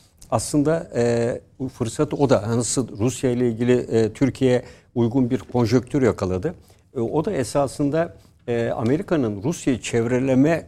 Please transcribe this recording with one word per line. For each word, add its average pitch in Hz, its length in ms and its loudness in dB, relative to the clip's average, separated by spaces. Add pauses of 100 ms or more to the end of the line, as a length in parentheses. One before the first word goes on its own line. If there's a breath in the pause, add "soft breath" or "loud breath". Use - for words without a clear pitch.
(300 soft breath)
aslında, 151 680 0
e, 120 440 0 (180)
bu 131 100 -6
fırsatı 143 480 -4
o 135 140 4
da, 113 260 2
nasıl 117 420 -2
Rusya 127 320 0
ile 123 180 0
ilgili, 120 240 2
e, 113 400 2
Türkiye 127 500 0 (320 loud breath)
uygun 120 360 2
bir 123 80 0
konjonktür 123 640 0
yakaladı. 95 520 0 (420 soft breath)
E, 147 40 -4
o 160 240 -2
da 214 80 -4
esasında, 143 840 -2 (320 soft breath)
e, 117 200 0
Amerika'nın 120 720 -2
Rusya'yı 135 380 -2
çevreleme 127 880 2